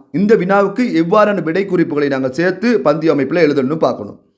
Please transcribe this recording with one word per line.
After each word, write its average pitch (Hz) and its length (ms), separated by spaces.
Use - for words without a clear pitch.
இந்த 202 240
வினாவுக்கு 190 680
எவ்வாறான 208 400
விடைக்குறிப்புகளை 165 640
நாங்க 131 220
சேர்த்து 180 500
பந்தி 156 300
அமைப்புல 147 380
எழுதணும்னு 139 300
பார்க்கணும். 107 420